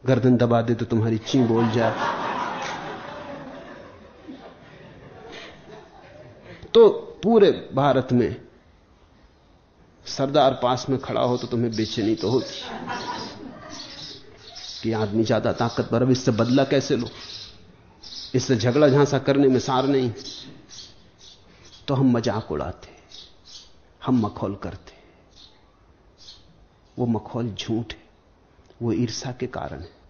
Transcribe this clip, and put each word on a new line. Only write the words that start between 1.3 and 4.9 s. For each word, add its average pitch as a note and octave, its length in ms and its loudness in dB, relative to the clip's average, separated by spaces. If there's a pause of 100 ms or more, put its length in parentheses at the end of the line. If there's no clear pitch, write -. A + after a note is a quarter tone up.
बोल A2+ 260 2
जाए। A2+ 560 -2 (4000)